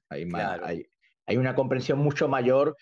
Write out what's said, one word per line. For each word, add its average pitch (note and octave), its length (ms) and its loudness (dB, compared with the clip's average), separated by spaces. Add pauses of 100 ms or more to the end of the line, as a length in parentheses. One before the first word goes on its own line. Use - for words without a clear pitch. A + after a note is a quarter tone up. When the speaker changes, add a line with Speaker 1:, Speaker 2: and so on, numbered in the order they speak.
Speaker 1:
Hay D#2 160 -8
más, F2 320 -4
Speaker 2:
Claro. E2+ 60 -10
Speaker 1:
hay, E2 220 -6 (420)
hay A2+ 100 0
una C3 180 0
comprensión C3+ 440 0
mucho D3 300 2
mayor C3+ 520 4